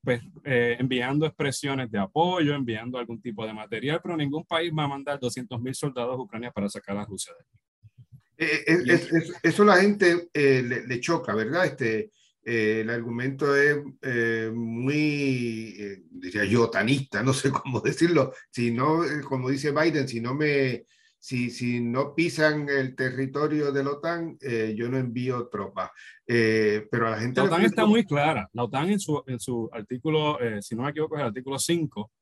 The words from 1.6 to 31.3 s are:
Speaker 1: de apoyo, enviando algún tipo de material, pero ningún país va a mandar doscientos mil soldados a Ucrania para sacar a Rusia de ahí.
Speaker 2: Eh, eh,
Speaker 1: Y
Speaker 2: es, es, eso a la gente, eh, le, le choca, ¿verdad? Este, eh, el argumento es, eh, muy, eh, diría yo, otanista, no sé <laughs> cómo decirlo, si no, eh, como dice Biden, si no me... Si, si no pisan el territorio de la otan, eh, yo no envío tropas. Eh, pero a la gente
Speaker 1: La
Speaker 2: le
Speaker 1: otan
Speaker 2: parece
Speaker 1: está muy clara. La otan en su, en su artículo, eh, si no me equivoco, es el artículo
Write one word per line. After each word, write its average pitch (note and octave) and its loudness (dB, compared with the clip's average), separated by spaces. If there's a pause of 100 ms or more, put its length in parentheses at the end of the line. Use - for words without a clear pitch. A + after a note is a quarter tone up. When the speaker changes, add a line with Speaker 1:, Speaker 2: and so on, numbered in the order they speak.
Speaker 1:
de G#2+ -2
apoyo, D#3 0
enviando A#2+ -4
algún A2+ -8
tipo A2 -8
de A2 -8
material, A2+ -4
pero F3 -6
ningún D3+ -2
país E3 -2
va D3+ 0
a C#3+ -2
mandar C#3 -6
doscientos B2 -6
mil C3 -6
soldados B2+ -4
a C3 -8
Ucrania A#2 -10
para G2+ -4
sacar G2+ -8
a G#2 -6
Rusia - -12
de - -14
ahí. D3+ -2
Speaker 2:
Eh, D3+ -2
eh, E3 6
Speaker 1:
Y - 2
Speaker 2:
es, - 4
es, E3 0 (100)
eso E3+ 4
a G#3 10
la G3 10
gente, F#3 6
eh, C3+ 6
le, A#2+ -4
le B2 -4
choca, D#3+ -2
¿verdad? C3+ 0
Este, A2 -2 (340)
eh, A2 2
el A2 -2
argumento B2+ -2
es, D3 6 (240)
eh, A2+ 0
muy, A#2+ -2
eh, G2 -12
diría G2 -4
yo, A2+ 4
otanista, A2+ 0
no C3 2
sé C3+ 0
<laughs> - -2
cómo B2 -4
decirlo, D#3+ 2 (180)
si A#2+ 0
no, D3+ 2
eh, D3+ -2
como C3 -2
dice C#3+ 0
Biden, D3+ 2
si A#2 -6
no B2 -4
me... C#3+ 0 (340)
Si, B2 -4
si A#2+ -2
no B2+ -2
pisan D3+ 0
el C3 -2
territorio C#3 -2
de C#3 0
la C#3 -2
otan, E3 -6
eh, A2+ -2
yo A#2 -4
no C3 -2
envío B2 -2
tropas. F#2+ -8 (360)
Eh, A2 4
pero A2+ 2
a - 0
la G#2+ -4
gente B2+ 0
Speaker 1:
La - 6
Speaker 2:
le G3 4
Speaker 1:
otan E3+ 2
Speaker 2:
parece G#3 6
Speaker 1:
está A3 2
muy A3 4
clara. C#3+ 0
La A#2+ -2
otan C3+ -2
en G#3 2
su, D3+ -4
en B2+ -6
su A#2 -4
artículo, D3 -2
eh, A2 -2
si - -8
no A#2+ -4
me D3 -2
equivoco, D3+ -6
es C#3+ -4
el C3 -2
artículo C3 -6